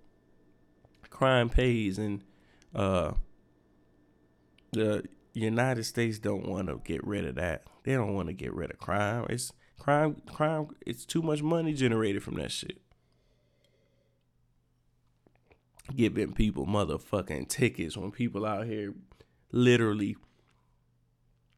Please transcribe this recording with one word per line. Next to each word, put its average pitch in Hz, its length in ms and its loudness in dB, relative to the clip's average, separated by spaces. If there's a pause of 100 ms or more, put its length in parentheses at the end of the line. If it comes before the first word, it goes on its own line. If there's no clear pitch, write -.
(1080)
crime 127 400 4
pays, 117 480 4
and, 104 260 -2 (520)
uh, 95 380 2 (1600)
the 107 320 0 (300)
United 117 500 2
States 117 340 0
don't 104 300 -4
wanna 92 300 -4
get - 280 -6
rid 98 200 -2
of 64 100 -6
that. 80 280 -2 (200)
They 131 100 -2
don't 107 200 0
wanna 87 200 -4
get 73 200 -8
rid - 180 -6
of - 60 -18
crime. 104 520 0
It's 127 220 -6 (260)
crime, 147 440 2 (100)
crime, 156 360 0 (180)
it's - 200 -10
too - 160 -2
much 151 200 0
money 160 320 2
generated 113 500 2
from - 120 -8
that - 160 -4
shit. - 280 -10 (3250)
Giving 110 400 2
people 101 320 2
motherfucking 90 840 -2
tickets - 480 -2
when 95 140 -8
people 107 340 -4
out 107 220 -4
here 104 260 -6 (580)
literally 117 640 4 (1400)